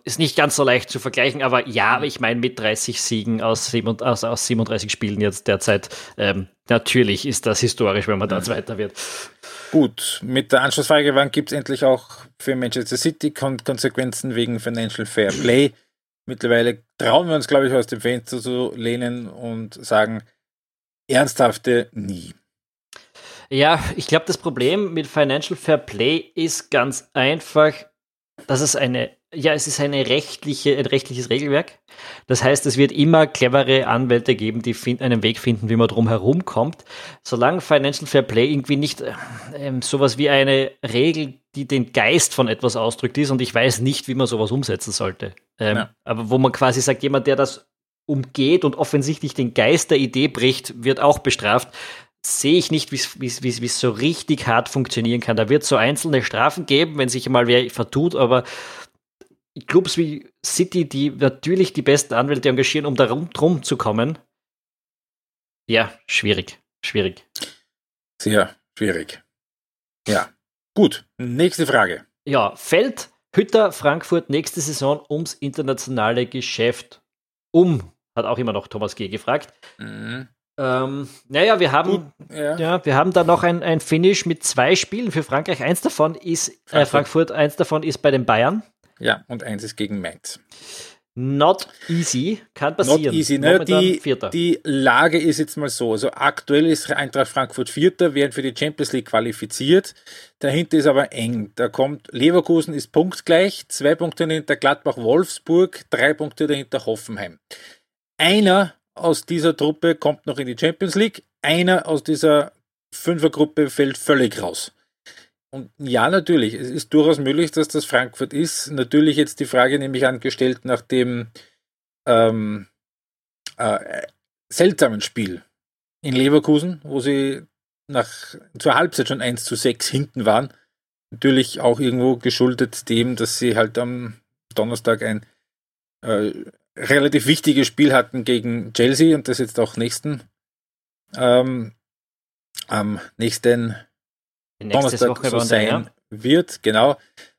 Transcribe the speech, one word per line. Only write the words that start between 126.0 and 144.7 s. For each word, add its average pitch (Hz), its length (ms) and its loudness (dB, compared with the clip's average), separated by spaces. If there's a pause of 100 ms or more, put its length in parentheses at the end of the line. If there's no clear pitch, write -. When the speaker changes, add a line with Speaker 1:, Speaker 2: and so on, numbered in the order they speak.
Speaker 2:
in 139 100 -4
Leverkusen, 151 680 2
wo 139 160 -6
sie 139 420 -2 (460)
nach, - 480 -4 (240)
zur 131 160 4
Halbzeit 156 320 2
schon 135 140 -4
eins 123 220 -4
zu 120 120 -6
sechs 117 320 0
hinten 135 380 -4
waren. 113 280 2 (560)
Natürlich 131 520 0
auch 123 180 2
irgendwo 127 380 0
geschuldet 123 720 -2
dem, 117 260 0
dass 113 240 -4
sie 120 160 0
halt 113 240 0
am 123 420 -8 (320)
Donnerstag 113 480 -2
ein, 110 240 -6 (800)
äh, 107 260 0 (440)
relativ 139 520 2
wichtiges 139 400 4
Spiel 147 260 4
hatten 127 300 0
gegen 117 500 -2
Chelsea 135 420 4
und 135 120 -4
das 127 100 -2
jetzt 120 220 -4
auch 113 180 0
nächsten, 120 460 -6 (920)
ähm, 127 580 2 (920)
am 104 340 -4 (180)
nächsten 117 580 0 (840)
Speaker 1:
Die 104 60 -14
nächste 127 160 0